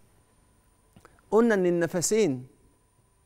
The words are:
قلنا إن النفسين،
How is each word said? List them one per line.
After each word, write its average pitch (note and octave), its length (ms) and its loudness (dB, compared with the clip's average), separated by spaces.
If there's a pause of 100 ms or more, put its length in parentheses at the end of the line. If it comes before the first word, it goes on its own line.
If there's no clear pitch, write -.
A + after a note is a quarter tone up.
(1300)
قلنا A3 240 4
إن F#3+ 100 0
النفسين، E3+ 800 -2 (800)